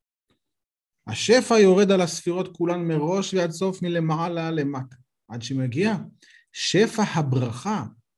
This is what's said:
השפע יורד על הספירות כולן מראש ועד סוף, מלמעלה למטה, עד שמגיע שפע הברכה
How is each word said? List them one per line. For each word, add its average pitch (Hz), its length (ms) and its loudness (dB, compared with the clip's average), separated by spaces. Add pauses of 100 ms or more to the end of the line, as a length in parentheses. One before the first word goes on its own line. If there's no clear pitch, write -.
(1080)
השפע 226 520 2
יורד 190 320 6
על 190 100 4
הספירות 175 560 -4
כולן 170 320 -2
מראש 170 460 -2
ועד 170 160 0
סוף, 185 320 -4
מלמעלה 165 680 -2
למטה, 139 460 -4 (320)
עד 113 140 -12
שמגיע 135 540 -2 (560)
שפע 214 500 0
הברכה 143 840 -2 (340)